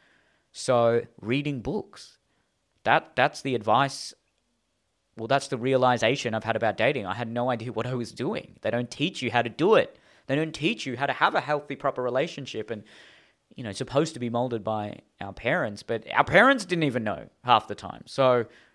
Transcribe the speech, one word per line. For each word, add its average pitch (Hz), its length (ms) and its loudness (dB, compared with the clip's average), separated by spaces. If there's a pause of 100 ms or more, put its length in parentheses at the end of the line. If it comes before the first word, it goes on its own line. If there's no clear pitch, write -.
(540)
So 117 480 2 (180)
reading 139 400 -4
books, - 580 -10 (680)
that, 143 320 2
that's 135 260 2
the 139 120 -4
advice, 117 600 0 (1040)
well, 110 100 -6
that's 135 220 2
the - 80 -2
realization 123 760 2
I've 110 120 -2
had 110 100 0
about 110 220 0
dating. 120 280 2
I 92 100 -4
had 117 140 -6
no 120 200 -2
idea 117 240 -4
what 110 120 -4
I 127 100 -4
was 120 180 -6
doing. - 480 -6
They 110 100 -2
don't 120 180 -2
teach - 320 -4
you 123 80 -2
how 120 120 2
to 117 80 0
do 175 260 4
it. - 240 2 (280)
They 135 80 0
don't 156 180 -2
teach - 320 -2
you 127 100 -6
how 131 100 -2
to 139 80 0
have 175 220 2
a 175 60 2
healthy, 143 340 -4
proper 131 260 -2
relationship 123 720 -4
and, 107 120 -8 (720)
you 123 80 -12
know, 107 100 -6
supposed 143 400 -2
to 123 60 -12
be 120 100 -4
molded 117 340 -4
by 107 360 -6 (200)
our 98 140 -10
parents, 123 500 -4
but 113 300 -6
our 135 100 4
parents 220 400 6
didn't 180 200 0
even 123 200 0
know 104 240 -6 (160)
half 120 240 4
the 104 80 -6
time. - 300 -14
So 127 400 4 (300)